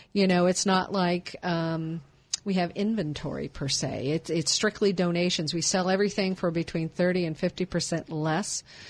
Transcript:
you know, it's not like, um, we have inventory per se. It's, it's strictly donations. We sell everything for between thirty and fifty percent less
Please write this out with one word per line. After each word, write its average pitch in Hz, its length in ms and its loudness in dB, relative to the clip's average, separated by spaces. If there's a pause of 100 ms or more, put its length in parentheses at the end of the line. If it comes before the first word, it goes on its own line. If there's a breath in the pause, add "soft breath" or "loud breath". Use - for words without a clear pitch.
(140)
you 196 140 4
know, 180 180 6
it's 180 200 2
not 185 280 2
like, 180 500 0
um, 165 580 -2 (440)
we 196 100 0
have 175 160 2
inventory 156 760 -2
per - 220 -6
se. 123 400 -2
It's, 165 200 -2
it's 170 220 0
strictly 208 400 2
donations. 175 600 0
We 170 80 -2
sell 185 280 0
everything 190 460 2
for 180 160 0
between 165 380 -2
thirty 180 360 2
and 156 120 -4
fifty 185 260 -2
percent 170 480 -4
less 156 520 -2 (260 loud breath)